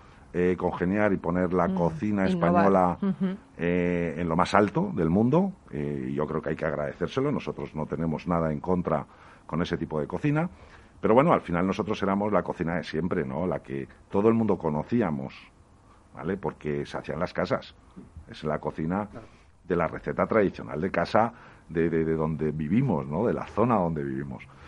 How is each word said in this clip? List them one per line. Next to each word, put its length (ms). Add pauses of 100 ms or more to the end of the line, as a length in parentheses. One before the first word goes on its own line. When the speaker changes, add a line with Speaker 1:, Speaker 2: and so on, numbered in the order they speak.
(340)
Speaker 1:
eh, 260
congeniar 540
y 40
poner 360
la 160
Speaker 2:
Mm, 60
Speaker 1:
cocina 540
Speaker 2:
innovar. 220 (140)
Speaker 1:
española, 360
Speaker 2:
Ujú. 360 (200)
Speaker 1:
eh, 600
en 100
lo 80
más 180
alto 400
del 160
mundo, 440 (180)
eh, 380
y 40
yo 140
creo 140
que 80
hay 80
que 80
agradecérselo. 640
Nosotros 420
no 120
tenemos 420
nada 240
en 80
contra 460 (420)
con 140
ese 160
tipo 240
de 60
cocina, 420 (500)
pero 140
bueno, 180
al 100
final 240
nosotros 380
éramos 300
la 100
cocina 320
de 80
siempre, 420
¿no? 220
La 120
que 280 (240)
todo 160
el 80
mundo 240
conocíamos, 760 (800)
¿vale? 240
Porque 480
se 120
hacía 180
en 60
las 120
casas. 400 (560)
Es 140
la 160
cocina 480 (600)
de 80
la 120
receta 400
tradicional 540
de 100
casa, 420 (340)
de, 220
de, 160
de 100
donde 360
vivimos, 560
¿no? 180
De 80
la 140
zona 280
donde 280
vivimos. 400 (240)